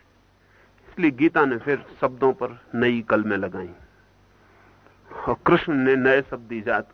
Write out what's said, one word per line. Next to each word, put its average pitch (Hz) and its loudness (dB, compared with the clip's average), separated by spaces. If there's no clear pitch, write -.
इसलिए 165 0
गीता 151 2
ने 127 0
फिर 127 -4
शब्दों 131 2
पर 120 -6
नई 120 2
कलमें 107 0
लगाई 95 -8
और - -6
कृष्ण 170 2
ने 131 2
नए 135 2
शब्द 120 -12
ईजाद 113 -4